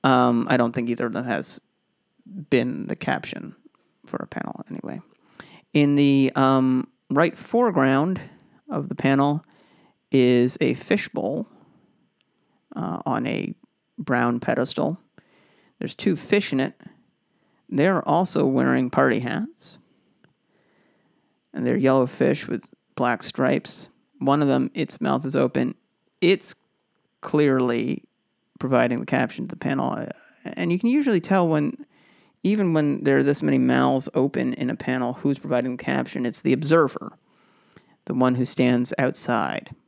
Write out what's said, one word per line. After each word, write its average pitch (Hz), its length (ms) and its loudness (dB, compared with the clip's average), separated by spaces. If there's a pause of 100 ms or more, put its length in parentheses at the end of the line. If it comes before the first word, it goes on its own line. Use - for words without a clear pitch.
Um, 123 460 4
I 127 80 2
don't 117 160 2
think 120 160 -4
either 120 160 -2
of 113 80 -6
them 123 120 -6
has 101 340 -6 (880)
been 123 380 0
the - 80 -6
caption - 600 -6 (500)
for - 120 -10
a - 100 -8
panel - 420 -10
anyway. - 320 -12 (720)
In 143 220 4
the, 139 400 6
um, 131 520 4 (220)
right 160 260 2
foreground 175 840 0 (500)
of 143 200 -6
the - 60 -6
panel 139 480 0 (680)
is 123 500 4
a 135 140 0
fishbowl, - 720 -4 (1300)
uh, - 300 -4
on 123 200 -2
a - 300 -4 (420)
brown 120 420 0
pedestal. - 600 -2 (800)
There's - 160 -10
two 180 200 0
fish - 380 0
in 131 60 0
it. - 200 -4 (880)
They're 165 400 2
also 160 380 2
wearing 131 460 2
party 131 280 2
hats. 165 600 -8 (1700)
And 131 140 -6
they're 127 100 2
yellow 131 300 4
fish 135 420 -2
with - 240 -8 (220)
black 120 300 -2
stripes. - 680 -2 (300)
One 139 240 2
of 143 40 2
them, 131 280 0
its - 260 -6
mouth 135 240 -2
is 135 100 -6
open. 127 380 0 (480)
It's 180 320 0 (680)
clearly 131 840 0 (560)
providing 123 400 2
the - 60 -6
caption - 420 -4
to - 80 -10
the - 40 -20
panel. 127 480 -4 (360)
And 170 280 -4
you 180 60 0
can 233 120 0
usually 262 300 2
tell 175 280 2
when, 156 380 -2 (580)
even 196 300 2
when 147 300 0
there 139 140 4
are 135 60 4
this 143 180 2
many 143 160 2
mouths 131 560 2
open 131 400 0
in 127 160 -4
a - 60 -4
panel, 127 380 -4
who's 143 260 -2
providing 127 360 -2
the - 80 -14
caption. 131 420 -4
It's - 160 -6
the 131 120 2
observer, 147 640 0 (880)
the - 80 -6
one 127 220 2
who 123 100 0
stands 123 540 0
outside. 117 720 -2 (160)